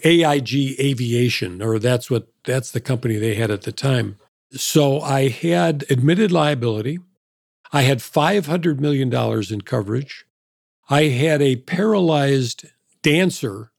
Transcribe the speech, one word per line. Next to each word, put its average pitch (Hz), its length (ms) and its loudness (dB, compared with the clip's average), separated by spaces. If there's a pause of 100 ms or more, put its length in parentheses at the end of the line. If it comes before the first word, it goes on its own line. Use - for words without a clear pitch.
A 170 200 4
I 147 160 2
G 135 380 -4
Aviation, 120 840 -2
or 110 160 0
that's 120 320 0
what, 113 180 -2 (160)
that's 127 260 -4
the 123 100 -6
company 120 360 -2
they 107 200 -2
had 107 140 -2
at 101 120 -6
the 110 100 -8
time. 117 440 -2 (360)
So 143 480 2
I 135 280 0
had 165 600 0
admitted 165 440 2
liability. 139 680 0 (760)
I 143 100 4
had 127 200 2
five 160 440 0
hundred 160 340 -2
million 139 280 0
dollars 113 440 -2
in 101 100 -6
coverage. 117 640 -6 (640)
I 147 160 4
had 147 360 2
a 135 160 2
paralyzed 156 1080 0 (360)
dancer 147 760 0